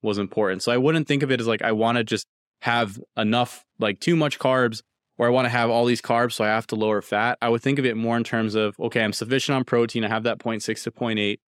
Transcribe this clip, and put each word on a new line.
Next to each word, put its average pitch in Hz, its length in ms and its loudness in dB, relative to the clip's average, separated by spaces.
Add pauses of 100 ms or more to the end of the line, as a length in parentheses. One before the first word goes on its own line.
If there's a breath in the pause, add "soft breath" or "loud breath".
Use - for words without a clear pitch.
was 104 160 -2
important. 98 460 -2
So 117 80 0
I 120 60 2
wouldn't 151 280 2
think 143 160 0
of 139 80 -2
it 127 100 0
as, 113 60 -4
like, 113 160 0
I 117 80 2
wanna 117 320 2
just 110 240 -4 (360)
have 117 360 0 (180)
enough, 113 480 -2 (140)
like, 107 220 -2
too 170 160 2
much 151 220 0
carbs, 127 440 0 (360)
or 120 80 2
I 120 40 4
wanna 123 200 2
have 117 200 2
all 117 140 4
these 120 180 2
carbs, 117 300 0
so - 100 -4
I 107 60 2
have 107 200 0
to - 60 -4
lower 107 260 0
fat. 110 400 0
I 120 80 0
would 117 140 2
think 139 160 0
of 131 80 0
it 117 100 0
more 113 200 0
in 117 80 0
terms 110 300 -2
of, 107 260 0
okay, 117 240 0
I'm 107 80 0
sufficient 131 420 -2
on 131 100 0
protein. 117 400 0
I 104 40 -2
have 110 160 -2
that 117 160 -2
point 113 220 -4
six - 220 -6
to 117 60 -4
point 110 280 -4
eight, 104 220 -2 (180)